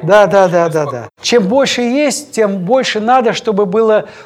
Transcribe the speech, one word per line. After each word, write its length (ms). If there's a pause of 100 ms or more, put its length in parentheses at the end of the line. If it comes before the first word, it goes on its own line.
да, 240
да, 220
да, 220
да, 160
да. 240 (120)
Чем 260
больше 360
есть, 480
тем 340
больше 340
надо, 320
чтобы 340
было 440 (160)